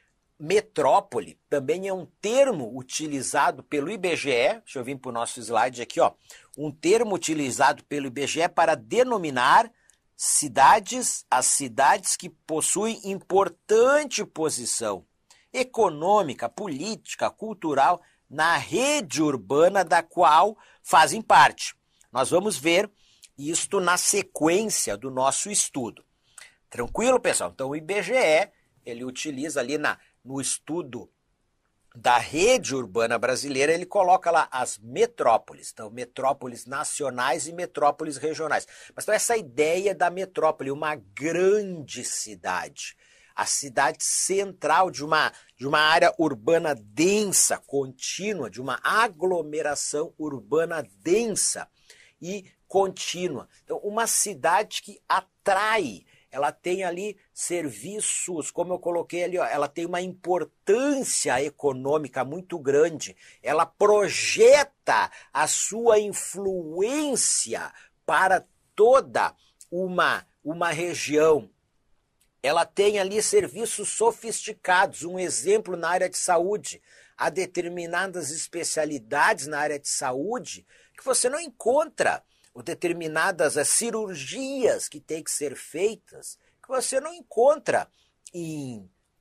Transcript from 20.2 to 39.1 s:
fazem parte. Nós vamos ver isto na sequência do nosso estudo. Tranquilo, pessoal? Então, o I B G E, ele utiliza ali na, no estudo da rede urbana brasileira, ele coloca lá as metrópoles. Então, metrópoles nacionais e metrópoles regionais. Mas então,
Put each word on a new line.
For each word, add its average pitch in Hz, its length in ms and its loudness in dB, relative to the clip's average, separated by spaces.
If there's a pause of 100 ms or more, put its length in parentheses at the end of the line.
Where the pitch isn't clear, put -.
fazem 160 380 4
parte. 160 540 6 (360)
Nós 123 180 0
vamos 180 280 2
ver 170 340 2 (460)
isto 160 420 -2
na 180 180 2
sequência 175 1000 0
do 127 120 -10
nosso 131 400 0
estudo. - 560 -4 (640)
Tranquilo, 220 500 0
pessoal? 123 340 -2
Então, 135 160 -8
o 147 60 -6
I 156 60 -8
B 185 220 -4
G 180 100 -4
E, 190 380 2 (340)
ele 120 200 -10
utiliza 139 560 -6
ali 131 160 -4
na, 135 200 -2 (280)
no 135 160 -8
estudo 131 680 -8 (880)
da 120 220 4
rede 170 580 2
urbana 113 420 0
brasileira, 131 560 0
ele 175 120 -2
coloca 185 440 4
lá 160 220 2
as 127 260 -6
metrópoles. 120 920 0
Então, 113 180 -16
metrópoles 123 760 -6
nacionais 139 800 -4
e 165 60 -14
metrópoles 151 640 -2
regionais. 156 500 -4 (260)
Mas - 120 -12
então, 208 100 2